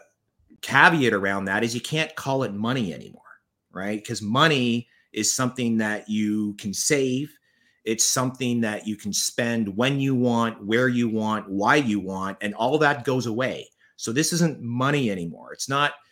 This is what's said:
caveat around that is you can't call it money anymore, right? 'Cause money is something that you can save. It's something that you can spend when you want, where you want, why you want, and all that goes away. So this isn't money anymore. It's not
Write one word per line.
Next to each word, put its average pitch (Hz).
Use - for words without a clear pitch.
caveat 143
around 98
that 98
is 117
you 120
can't 156
call 135
it 107
money 110
anymore, 50
right? 104
'Cause 107
money 123
is 107
something 123
that 107
you 107
can 104
save. 135
It's 110
something 127
that 107
you 107
can 101
spend 117
when 135
you 135
want, 117
where 117
you 120
want, 107
why 101
you 113
want, 95
and 104
all 127
that 143
goes 127
away. 110
So -
this 151
isn't 156
money 127
anymore. 82
It's -
not 143